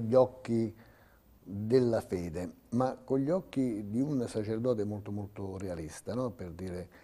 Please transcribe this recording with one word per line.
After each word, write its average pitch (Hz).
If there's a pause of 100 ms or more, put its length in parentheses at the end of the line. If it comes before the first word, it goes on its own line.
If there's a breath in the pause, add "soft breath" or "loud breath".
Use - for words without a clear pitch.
gli 113
occhi 117 (680 soft breath)
della 110
fede, 87 (180)
ma 127
con 135
gli 139
occhi 127
di 110
un 135
sacerdote 110
molto, 104
molto 101
realista, 90
no? 123
Per 90
dire, 90 (180 loud breath)